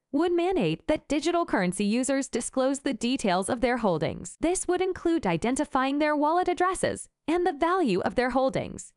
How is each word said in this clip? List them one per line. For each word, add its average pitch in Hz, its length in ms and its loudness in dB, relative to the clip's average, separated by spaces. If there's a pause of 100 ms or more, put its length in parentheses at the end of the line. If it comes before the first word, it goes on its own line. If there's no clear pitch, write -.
(120)
would 349 220 2
mandate 339 540 0
that - 200 -2
digital 339 380 0
currency 196 400 0
users 262 420 0
disclose 262 520 -2
the 277 140 -4
details 214 560 0
of 247 120 -2
their 247 160 2
holdings. 165 640 -2
This 349 260 0
would 359 140 0
include 349 440 0
identifying 262 760 0
their 302 180 2
wallet 339 320 2
addresses 359 580 0 (220)
and 359 180 2
the 359 60 0
value 320 480 2
of 214 140 -2
their 247 160 0
holdings. 254 640 -2